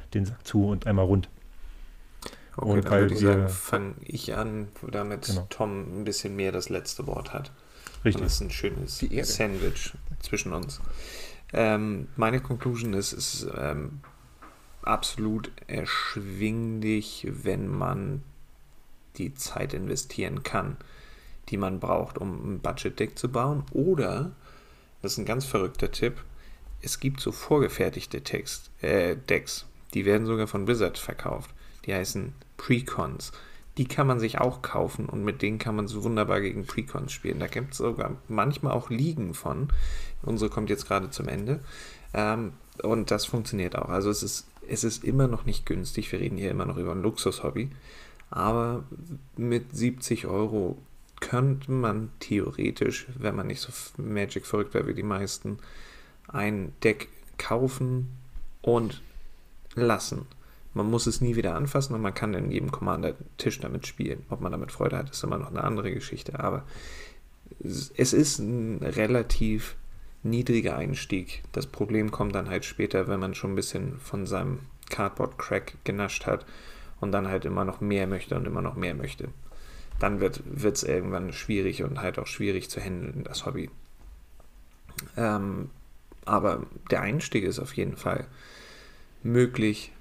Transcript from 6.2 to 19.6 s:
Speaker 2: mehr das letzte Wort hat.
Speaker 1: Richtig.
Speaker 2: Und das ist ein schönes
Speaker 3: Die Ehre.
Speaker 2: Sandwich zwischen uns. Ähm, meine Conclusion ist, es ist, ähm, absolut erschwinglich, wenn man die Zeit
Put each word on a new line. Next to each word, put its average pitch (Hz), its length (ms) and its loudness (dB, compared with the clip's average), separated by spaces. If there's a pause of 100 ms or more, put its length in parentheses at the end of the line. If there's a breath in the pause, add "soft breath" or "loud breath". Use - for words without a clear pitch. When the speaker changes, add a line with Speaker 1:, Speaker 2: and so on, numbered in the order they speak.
Speaker 2:
mehr 95 160 2
das 90 180 -2
letzte - 380 -4
Wort - 260 -4
hat. - 180 -6 (540 loud breath)
Speaker 1:
Richtig. 104 160 6
Speaker 2:
Und 87 40 2
das - 100 4
ist - 60 0
ein 98 100 -2
schönes - 480 -2
Speaker 3:
Die 117 160 2
Ehre. - 100 2
Speaker 2:
Sandwich - 680 2 (260)
zwischen - 340 -2
uns. 90 260 -4 (720 loud breath)
Ähm, 107 640 2
meine 113 260 4
Conclusion 117 520 0
ist, 98 200 0
es - 300 -4
ist, - 40 -4 (100)
ähm, 73 440 -2 (840)
absolut 107 680 0 (160)
erschwinglich, 107 1600 0 (180)
wenn 95 260 2
man 95 520 0 (960)
die - 160 -4
Zeit - 400 -4